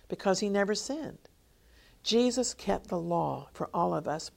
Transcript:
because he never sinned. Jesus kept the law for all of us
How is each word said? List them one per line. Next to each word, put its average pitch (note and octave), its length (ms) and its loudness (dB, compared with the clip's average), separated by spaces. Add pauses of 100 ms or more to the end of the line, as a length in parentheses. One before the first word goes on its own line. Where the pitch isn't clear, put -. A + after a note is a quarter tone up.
because F#3+ 320 0
he G#3 80 0
never G3+ 260 2
sinned. - 540 -8 (760)
Jesus A#3+ 500 2
kept - 360 -4
the F3+ 100 -2
law D#3+ 540 -2
for - 200 -6
all F3 220 2
of D#3 140 -2
us D3+ 280 -4